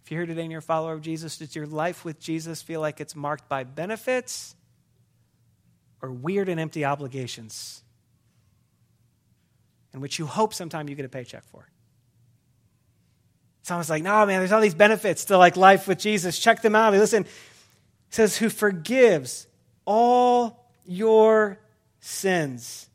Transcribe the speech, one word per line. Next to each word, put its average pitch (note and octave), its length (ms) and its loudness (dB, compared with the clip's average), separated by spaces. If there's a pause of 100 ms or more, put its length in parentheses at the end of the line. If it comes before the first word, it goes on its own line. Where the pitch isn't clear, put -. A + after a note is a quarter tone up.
If - 80 -16
you're D#3+ 100 -6
here F3 60 -6
today E3 140 -8
and E3 100 -10
you're D#3+ 80 -12
a - 20 -16
follower D#3+ 320 -4
of D#3 80 -12
Jesus, D#3+ 360 -10
does - 180 -16
your D3+ 120 -10
life D#3 380 -6
with D#3 140 -12
Jesus D#3+ 420 -10
feel D#3+ 200 -10
like D3+ 200 -6
it's D3 140 -14
marked D3 320 -10
by C3+ 160 -6
benefits G#3+ 920 -8 (1500)
or C3 80 -12
weird F3+ 400 -6
and E3 100 -4
empty D#3+ 240 -6
obligations C3 1000 -8 (2000)
in C3+ 60 -16
which C#3 180 -10
you E3 80 -6
hope G#3 280 -2
sometime D#3+ 360 -10
you C#3+ 60 -12
get C#3+ 100 -10
a B2 40 -16
paycheck - 340 -16
for? - 240 -20 (1900)
It's - 80 -14
almost F3 220 -6
like, D#3 100 -2
"No, G#3 240 4
man, F#3+ 140 0
there's F#3 120 0
all A3 100 4
these G#3 120 2
benefits G3+ 520 2
to, G3 120 4
like, F3+ 200 8
life F#3+ 300 8
with F#3+ 120 -2
Jesus. F#3 400 -2
Check - 240 2
them G#3+ 100 2
out." A3 200 4
Listen, G#3+ 320 2
it - 40 -20 (800)
says, G#3+ 280 0
"Who A3+ 120 0
forgives G3 960 2 (400)
all A#3+ 840 2 (140)
your A3 720 4 (400)
sins D3 960 -6